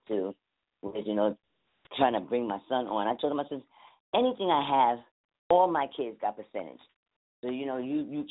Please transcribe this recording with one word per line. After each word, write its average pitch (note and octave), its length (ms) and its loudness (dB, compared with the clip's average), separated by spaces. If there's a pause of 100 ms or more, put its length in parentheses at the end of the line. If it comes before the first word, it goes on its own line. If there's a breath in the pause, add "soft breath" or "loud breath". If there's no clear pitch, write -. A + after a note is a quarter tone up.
too, G2 260 -2 (480)
because, G#2 240 -8
you G#2+ 100 -4
know, G#2+ 220 0 (600)
trying B2+ 160 4
to G#2 80 0
bring A#2 260 -2
my G2 120 -4 (100)
son B2+ 180 0
on. G#2 200 0
I A#2+ 120 0
told D3 140 -2
him, C#3+ 60 -2
I C#3+ 100 -6
said, D#3 120 -10 (540 soft breath)
"Anything A#3 340 0
I C#3+ 180 2 (220)
have, A#2+ 100 0 (500)
all F3+ 200 8
my D3 260 0
kids A#2 260 -6
got G#2+ 160 -4
percentage. F#2 420 -10 (640)
So, B2+ 60 -4
you B2+ 160 -4
know, C3 120 -4
you, C#3 320 -4
you D3 200 -6